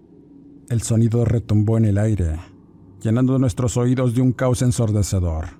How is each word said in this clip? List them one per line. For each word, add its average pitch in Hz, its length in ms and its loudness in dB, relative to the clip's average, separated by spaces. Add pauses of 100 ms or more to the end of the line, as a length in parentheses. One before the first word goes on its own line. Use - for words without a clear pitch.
(680)
El 117 140 -2
sonido 117 420 0
retumbó 110 540 0
en 113 80 2
el 101 140 2
aire, 95 380 -2 (640)
llenando 127 380 2
nuestros 127 380 -2
oídos 123 360 0
de 127 80 0
un 127 120 2
caos 127 280 -2
ensordecedor. 101 840 0 (140)